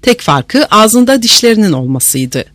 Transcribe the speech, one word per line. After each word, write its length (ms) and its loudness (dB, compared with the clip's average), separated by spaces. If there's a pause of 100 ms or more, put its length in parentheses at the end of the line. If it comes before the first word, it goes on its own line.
Tek 180 0
farkı 460 -2
ağzında 560 2
dişlerinin 500 2
olmasıydı. 720 -4 (100)